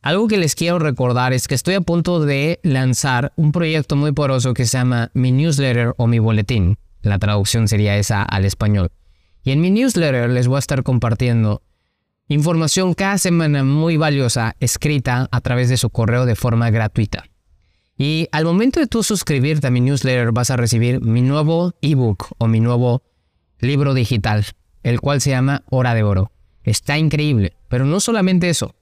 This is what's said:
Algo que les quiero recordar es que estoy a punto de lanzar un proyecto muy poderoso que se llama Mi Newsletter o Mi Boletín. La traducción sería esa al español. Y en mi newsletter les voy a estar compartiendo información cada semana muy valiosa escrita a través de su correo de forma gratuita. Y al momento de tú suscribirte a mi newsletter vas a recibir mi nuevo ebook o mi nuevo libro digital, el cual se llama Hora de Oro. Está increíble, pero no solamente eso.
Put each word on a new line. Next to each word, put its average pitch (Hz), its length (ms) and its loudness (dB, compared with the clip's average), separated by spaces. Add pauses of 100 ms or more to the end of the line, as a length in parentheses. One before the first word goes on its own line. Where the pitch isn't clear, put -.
Algo 202 280 0
que 208 100 0
les 160 160 0
quiero 170 240 -2
recordar 127 560 0
es 123 140 -4
que 147 60 -2
estoy 175 200 -2
a 202 80 0
punto 170 380 0
de 147 420 -2
lanzar 131 760 0
un 151 160 2
proyecto 156 440 -2
muy 147 160 0
poderoso 131 420 0
que 123 100 -2
se 123 140 -2
llama 123 340 0
Mi 127 200 0
Newsletter 135 680 0
o 120 80 2
Mi 117 120 2
Boletín. 107 600 0 (240)
La 101 160 0
traducción 104 500 0
sería 104 300 0
esa 104 240 -2
al 98 240 -2
español. 98 440 0 (520)
Y 131 100 -2
en 143 80 2
mi 180 100 2
newsletter 170 600 0
les 123 180 2
voy 131 80 0
a - 20 0
estar 135 240 -2
compartiendo 117 800 0 (640)
información 160 680 0
cada 196 240 -2
semana 160 440 0
muy 156 340 0
valiosa 135 640 0
escrita 131 720 -2
a - 100 -2
través 123 280 0
de 127 80 2
su 120 140 -2
correo 120 360 0
de 117 80 2
forma 117 360 0
gratuita. 107 560 -2 (720)
Y 156 360 -2
al 156 120 0
momento 208 360 2
de 269 80 0
tú 226 160 -2
suscribirte 147 640 0
a - 20 2
mi 123 100 2
newsletter 127 520 0
vas 123 180 0
a 127 60 0
recibir 120 440 0
mi 113 220 2
nuevo 156 580 0
ebook 127 580 0
o 113 100 0
mi 113 100 2
nuevo 120 460 0 (560)
libro 139 340 0
digital, 110 500 0 (380)
el 120 180 -2
cual 143 200 0
se 143 100 0
llama 135 400 0
Hora 123 240 0
de 110 80 2
Oro. 101 300 0 (320)
Está 143 340 -2
increíble, 151 580 0 (120)
pero 127 160 0
no 160 160 0
solamente 185 500 0
eso. - 320 -4